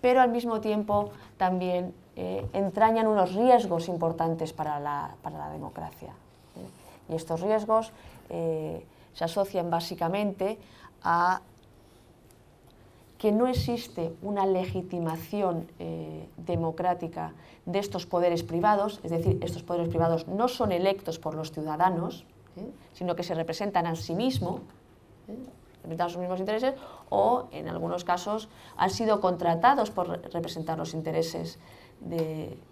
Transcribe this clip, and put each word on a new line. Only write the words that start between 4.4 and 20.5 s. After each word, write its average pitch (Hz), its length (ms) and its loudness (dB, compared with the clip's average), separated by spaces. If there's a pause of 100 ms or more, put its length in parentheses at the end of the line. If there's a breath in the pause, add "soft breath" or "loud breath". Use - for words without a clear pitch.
para 151 260 -4
la, 147 420 -4
para 156 160 -10
la 151 140 -8
democracia, 156 580 -12 (480)
¿eh? 185 260 -18 (240 loud breath)
Y 165 60 -6
estos 165 280 -4
riesgos, 220 500 2 (380 loud breath)
eh, 160 540 -4 (300 loud breath)
se - 120 -4
asocian 185 440 -2
básicamente 190 880 -2 (460 loud breath)
a 175 380 2 (1800 loud breath)
que 214 120 4
no 220 140 4
existe 240 800 -2
una 202 240 0
legitimación, 180 1300 -2
eh, 160 580 -10
democrática 165 960 -2 (340 loud breath)
de 175 100 0
estos 196 300 -4
poderes 175 340 4
privados, 202 640 2
es 165 80 -4
decir, 170 300 2
estos 170 200 -6
poderes 170 280 -2
privados 165 380 2
no 202 200 2
son 233 240 0